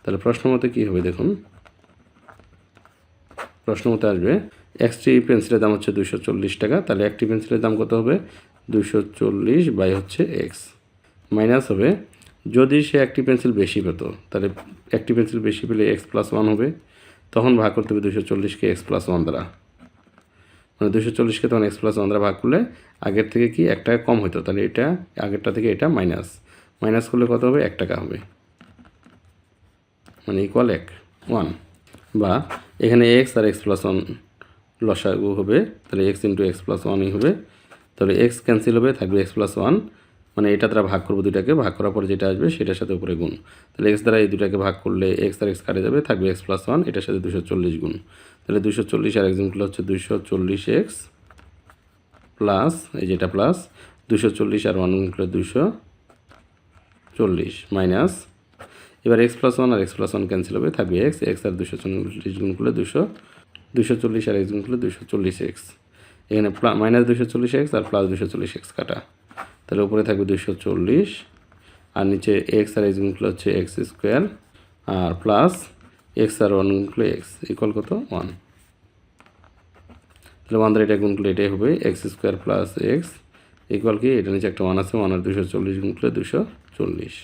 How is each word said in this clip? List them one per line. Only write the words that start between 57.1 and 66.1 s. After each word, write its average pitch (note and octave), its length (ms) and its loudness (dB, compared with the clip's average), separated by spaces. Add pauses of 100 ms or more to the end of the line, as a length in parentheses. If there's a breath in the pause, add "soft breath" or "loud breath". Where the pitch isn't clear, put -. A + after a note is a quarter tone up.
চল্লিশ F#2+ 380 0 (220)
মাইনাস, G2 380 2 (920 loud breath)
এবার A#2 200 6
এক্স A#2+ 140 -2
প্লাস B2+ 180 2
ওয়ান B2+ 160 2
আর G#2 100 2
এক্স F#2+ 140 -6
প্লাস G2+ 160 -4
ওয়ান G2+ 160 -2
ক্যান্সেল F#2+ 280 -2
হবে, F#2 200 0
থাকবে F2+ 180 -2 (120)
এক্স, D3+ 120 -4 (100)
এক্স G2 180 -4
আর F#2 120 -2
দুইশো F2 240 -6
চল্লিশ F#2+ 580 -6
গুণ G2 160 -2
করলে A#2 220 0
দুইশো, C#3+ 220 -2 (720 loud breath)
দুইশো A#2+ 260 2
চল্লিশ A2 280 -2
আর G2+ 100 0
এক্স F#2+ 140 -2
গুণ G#2 120 -4
করলে B2 180 -4
দুইশো F#2+ 180 -6 (100)
চল্লিশ F#2 260 -2 (120)
এক্স, - 140 -16 (680 soft breath)